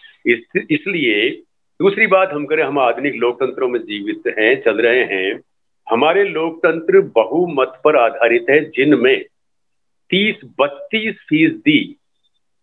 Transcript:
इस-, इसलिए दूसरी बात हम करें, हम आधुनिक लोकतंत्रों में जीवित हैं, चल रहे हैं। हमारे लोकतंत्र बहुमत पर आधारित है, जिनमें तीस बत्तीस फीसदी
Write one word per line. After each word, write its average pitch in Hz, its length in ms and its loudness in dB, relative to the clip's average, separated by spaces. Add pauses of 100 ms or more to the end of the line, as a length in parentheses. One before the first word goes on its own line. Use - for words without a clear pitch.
(260)
इस-, 120 340 -2 (100)
इसलिए 143 600 -2 (520)
दूसरी 196 240 0
बात 185 260 2
हम 147 140 -6
करें, 156 180 -2
हम 147 140 -2
आधुनिक 123 360 0
लोकतंत्रों 123 540 -2
में 120 120 -4
जीवित 104 580 -6
हैं, 117 240 2
चल 107 180 0
रहे 120 240 2
हैं। 95 360 -4 (500)
हमारे 160 340 2
लोकतंत्र 165 760 0
बहुमत 139 840 0
पर 151 120 4
आधारित 117 540 2
है, 147 200 2
जिनमें 127 540 2 (880)
तीस 208 260 0 (240)
बत्तीस 214 540 -4 (140)
फीसदी 151 640 0 (680)